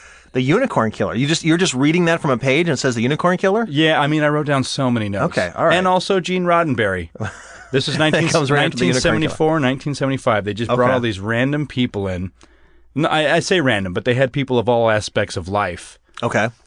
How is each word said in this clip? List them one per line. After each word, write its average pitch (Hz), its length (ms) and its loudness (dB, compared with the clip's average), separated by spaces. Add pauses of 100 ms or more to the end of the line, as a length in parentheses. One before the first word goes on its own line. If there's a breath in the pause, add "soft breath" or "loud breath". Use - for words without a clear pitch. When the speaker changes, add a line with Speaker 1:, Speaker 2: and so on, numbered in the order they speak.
(320 loud breath)
Speaker 1:
The 131 100 0
Unicorn 135 480 2
Killer. 92 240 -2
You 127 120 0
just, 160 180 -2
you're 160 140 4
just 170 160 0
reading 156 320 2
that 165 140 2
from 147 100 0
a 123 80 0
page 139 300 2
and 143 60 0
it 117 40 -2
says 131 160 0
the 113 80 -2
Unicorn 160 360 0
Killer? 208 300 0
Speaker 2:
Yeah, 151 320 2
I 143 60 2
mean, 151 160 0
I 151 60 2
wrote 147 180 0
down 139 180 0
so 131 260 -2
many 110 180 0
notes. 101 300 -2
Speaker 1:
Okay, 90 160 0
all 147 120 0
right. 165 100 4
Speaker 2:
And 185 120 0
also 185 320 0
Gene 180 240 -2
Roddenberry. 117 760 0
Speaker 1:
<laughs> 101 120 -6 (400 loud breath)
Speaker 2:
This 131 160 0
is 139 120 -2
Speaker 1:
That 156 140 2
Speaker 2:
nineteen, 165 180 2
Speaker 1:
comes 143 200 0
right 143 140 2
after - 140 -2
the - 80 0
Unicorn 170 160 2
Killer. 170 100 2
Speaker 2:
nineteen 160 160 0
seventy-four, 160 320 0
nineteen 131 340 -2
seventy-five. 127 520 0
They 104 80 -2
just 113 160 -4
brought 123 160 2
Speaker 1:
Okay. 131 80 4
Speaker 2:
all 127 60 0
these 110 200 -2
random 127 460 -2
people 104 420 -2
in. 92 240 -6 (640 soft breath)
No, 143 160 0
I, 151 240 2
I 170 60 2
say 180 200 0
random, 101 320 0
but 92 140 -6
they 123 80 2
had 127 180 0
people 127 260 -2
of 113 120 2
all 117 180 4
aspects 107 480 0
of 87 120 -6
life 98 500 -4 (240)
Speaker 1:
Okay. 117 260 0 (180)